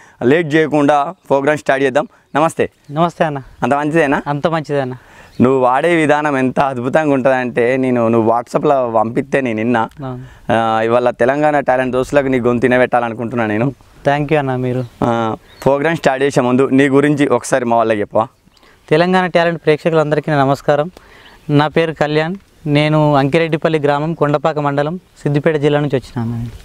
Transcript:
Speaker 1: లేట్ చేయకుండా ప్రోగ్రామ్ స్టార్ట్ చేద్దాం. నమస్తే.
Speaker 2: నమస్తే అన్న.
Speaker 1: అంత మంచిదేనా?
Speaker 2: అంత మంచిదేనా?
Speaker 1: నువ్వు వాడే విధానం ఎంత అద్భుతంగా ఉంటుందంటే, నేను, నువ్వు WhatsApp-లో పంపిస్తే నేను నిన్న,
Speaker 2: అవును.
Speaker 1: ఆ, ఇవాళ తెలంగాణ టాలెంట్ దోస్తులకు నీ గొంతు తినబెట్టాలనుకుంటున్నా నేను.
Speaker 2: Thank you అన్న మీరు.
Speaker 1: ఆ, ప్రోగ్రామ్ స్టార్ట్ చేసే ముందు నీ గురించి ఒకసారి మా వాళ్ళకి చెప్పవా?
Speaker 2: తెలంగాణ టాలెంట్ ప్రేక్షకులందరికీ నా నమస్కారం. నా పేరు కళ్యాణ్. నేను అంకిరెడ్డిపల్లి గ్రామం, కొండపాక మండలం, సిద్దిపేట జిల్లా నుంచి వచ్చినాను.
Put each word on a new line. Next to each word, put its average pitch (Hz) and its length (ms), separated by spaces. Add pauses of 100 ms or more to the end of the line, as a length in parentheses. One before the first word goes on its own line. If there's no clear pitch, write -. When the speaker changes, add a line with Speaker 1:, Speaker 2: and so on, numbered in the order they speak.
(240)
Speaker 1:
లేట్ 147 320
చేయకుండా 151 580 (160)
ప్రోగ్రామ్ 139 280
స్టార్ట్ 139 280
చేద్దాం. 135 220 (280)
నమస్తే. 151 340 (220)
Speaker 2:
నమస్తే 165 340
అన్న. 143 160 (220)
Speaker 1:
అంత 123 100
మంచిదేనా? 147 540
Speaker 2:
అంత 147 200
మంచిదేనా? 143 500 (440)
Speaker 1:
నువ్వు 131 180
వాడే 139 360
విధానం 147 420
ఎంత 131 220
అద్భుతంగా 139 540
ఉంటుందంటే, 127 640
నేను, 127 300
నువ్వు 113 240
WhatsApp-లో 131 600
పంపిస్తే 131 500
నేను 117 160
నిన్న, 117 200
Speaker 2:
అవును. 127 760
Speaker 1:
ఆ, 110 280
ఇవాళ 120 280
తెలంగాణ 143 500
టాలెంట్ 127 340
దోస్తులకు 135 340
నీ 131 120
గొంతు 120 220
తినబెట్టాలనుకుంటున్నా 120 840
నేను. 107 280 (340)
Speaker 2:
Thank 143 200
you 151 100
అన్న 135 180
మీరు. 127 300 (180)
Speaker 1:
ఆ, 117 320 (280)
ప్రోగ్రామ్ 143 320
స్టార్ట్ 135 280
చేసే 143 180
ముందు 127 260
నీ 135 200
గురించి 139 400
ఒకసారి 120 380
మా 117 120
వాళ్ళకి 113 220
చెప్పవా? 110 280 (600)
Speaker 2:
తెలంగాణ 180 360
టాలెంట్ 170 400
ప్రేక్షకులందరికీ 151 680
నా 143 100
నమస్కారం. 143 500 (580)
నా 147 180
పేరు 160 240
కళ్యాణ్. 151 440 (300)
నేను 151 500
అంకిరెడ్డిపల్లి 156 640
గ్రామం, 143 340
కొండపాక 147 460
మండలం, 147 360 (260)
సిద్దిపేట 151 340
జిల్లా 147 240
నుంచి 147 180
వచ్చినాను. 117 380 (300)